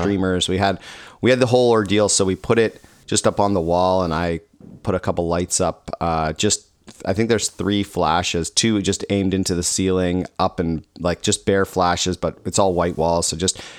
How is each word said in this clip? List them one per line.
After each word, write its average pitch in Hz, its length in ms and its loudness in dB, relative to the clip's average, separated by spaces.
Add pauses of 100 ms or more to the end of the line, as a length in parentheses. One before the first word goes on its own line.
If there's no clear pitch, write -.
streamers. 92 480 0
We 92 100 0
had, 98 200 0 (420)
we 113 100 4
had 127 80 4
the 127 80 2
whole 123 240 4
ordeal. 104 380 4
So - 160 2
we 95 100 2
put 113 240 0
it 110 220 0 (260)
just - 200 -2
up 104 120 2
on 101 160 2
the 90 60 2
wall, 90 420 2
and 82 120 -2
I 85 260 -2 (420)
put 95 140 -2
a - 40 -4
couple 85 280 -2
lights 87 320 -2
up. 85 300 -2 (100)
Uh, 80 320 -2
just, - 340 -2 (380)
I 95 80 -2
think 110 160 0
there's 110 200 0
three 101 340 -2
flashes, 85 640 -2
two 107 320 0
just 98 300 -2
aimed 98 240 2
into 95 200 0
the 87 80 0
ceiling, 92 600 0 (140)
up 92 220 -2
and, 82 240 -2 (140)
like, 85 220 -2
just - 240 -2
bare 98 220 2
flashes, 87 500 0
but - 300 -4
it's 92 120 -2
all 98 140 2
white 87 240 -2
walls. 85 300 0
So 85 100 -4
just 92 240 -4 (180)